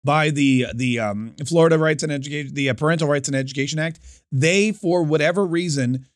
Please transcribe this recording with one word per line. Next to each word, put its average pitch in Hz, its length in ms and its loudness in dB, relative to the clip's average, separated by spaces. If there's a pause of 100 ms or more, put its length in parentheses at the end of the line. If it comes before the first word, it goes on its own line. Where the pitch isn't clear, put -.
by 151 260 2
the, 135 440 2
the, 120 260 -2
um, 107 340 -6 (100)
Florida 165 320 4
Rights 156 280 0
and 156 80 -4
Educa-, 143 420 -8
the, 139 160 -2
uh, 120 40 0
Parental 156 340 0
Rights 143 200 0
and 139 80 -2
Education 135 440 -4
Act, 160 180 -6 (320)
they, 180 400 2
for 180 320 0
whatever 156 420 2
reason, 143 720 -2